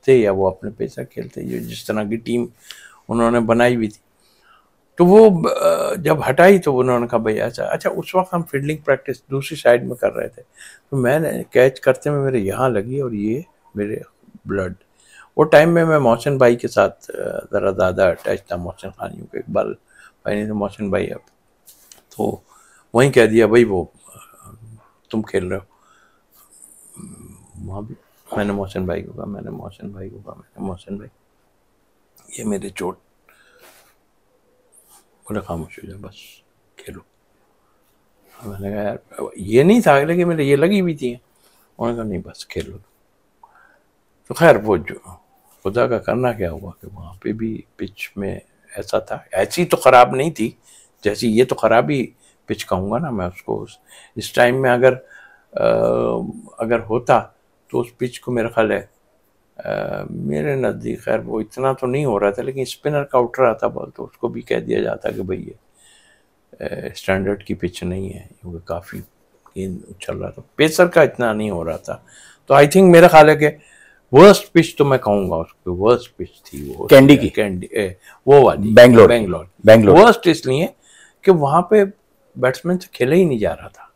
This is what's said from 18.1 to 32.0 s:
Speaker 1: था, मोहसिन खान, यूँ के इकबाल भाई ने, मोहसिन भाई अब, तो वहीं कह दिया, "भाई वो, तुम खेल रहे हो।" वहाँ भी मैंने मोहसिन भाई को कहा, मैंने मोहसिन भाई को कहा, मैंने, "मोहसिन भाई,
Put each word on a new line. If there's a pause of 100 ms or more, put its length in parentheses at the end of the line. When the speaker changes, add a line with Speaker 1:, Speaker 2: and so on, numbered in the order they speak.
Speaker 1:
था,
मोहसिन
खान,
यूँ
के
इकबाल (600)
भाई
ने,
मोहसिन
भाई
अब, (960)
तो (520)
वहीं
कह
दिया,
"भाई
वो, (1200)
तुम
खेल
रहे
हो।" (1900)
वहाँ
भी (420)
मैंने
मोहसिन
भाई
को
कहा,
मैंने
मोहसिन
भाई
को
कहा,
मैंने,
"मोहसिन
भाई, (1300)